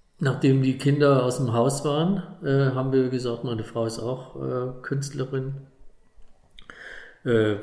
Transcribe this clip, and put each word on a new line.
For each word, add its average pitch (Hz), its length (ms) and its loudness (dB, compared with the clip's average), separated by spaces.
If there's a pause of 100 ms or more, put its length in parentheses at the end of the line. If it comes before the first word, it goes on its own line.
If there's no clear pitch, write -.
(180)
nachdem 135 440 2
die 131 160 2
Kinder 143 440 4
aus 123 140 0
dem 127 160 0
Haus 123 320 2
waren, 160 360 0 (240)
äh, 139 300 2
haben 131 180 -2
wir 131 160 4
gesagt, 123 360 -4
meine 117 180 -4
Frau 113 240 -2
ist 110 140 -6
auch, 131 340 -6
äh, 131 480 -6
Künstlerin, 135 720 -6 (1700)
äh, 110 380 4